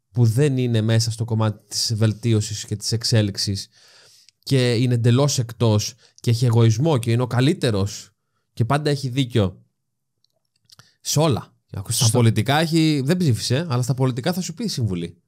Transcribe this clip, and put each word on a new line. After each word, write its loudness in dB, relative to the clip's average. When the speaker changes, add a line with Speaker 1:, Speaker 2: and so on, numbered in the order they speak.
Speaker 1:
που 2
δεν 2
είναι 2
μέσα 2
στο -4
κομμάτι -2
της -4
βελτίωσης 0
και -8
της -6
εξέλιξης -2
και 2
είναι 2
εντελώς 2
εκτός 0
και -4
έχει 2
εγωισμό 2
και -4
είναι 0
ο -2
καλύτερος -2
και -2
πάντα 0
έχει -4
δίκιο 0
σε -4
όλα. 0
Ακούς, -8
στα -2
Speaker 2:
Σωστά. 4
Speaker 1:
πολιτικά 2
έχει... 2
δεν 0
ψήφισε, 0
αλλά -2
στα -2
πολιτικά -2
θα -4
σου -8
πει -8
συμβουλή. -4